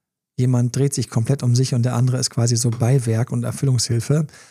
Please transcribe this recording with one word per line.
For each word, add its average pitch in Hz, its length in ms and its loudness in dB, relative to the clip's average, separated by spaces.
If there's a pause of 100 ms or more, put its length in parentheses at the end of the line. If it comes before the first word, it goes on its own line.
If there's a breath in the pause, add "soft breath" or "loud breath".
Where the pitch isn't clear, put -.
(360)
jemand 123 400 0
dreht 139 180 0
sich - 160 -4
komplett 123 340 0
um 120 120 2
sich 131 180 0
und 120 100 2
der 120 100 -2
andere 127 240 2
ist 127 120 -4
quasi 120 260 0
so 120 140 0
Beiwerk 117 600 0
und 120 120 -2
Erfüllungshilfe. 127 840 0 (240 loud breath)